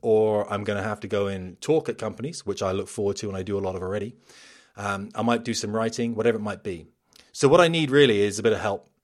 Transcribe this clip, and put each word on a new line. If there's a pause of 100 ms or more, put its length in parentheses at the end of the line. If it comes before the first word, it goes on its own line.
or
I'm
gonna
have
to
go
and
talk
at
companies,
which
I
look
forward
to
and
I
do
a
lot
of
already. (600)
Um,
I
might
do
some
writing,
whatever
it
might
be. (480)
So
what
I
need
really
is
a
bit
of
help. (140)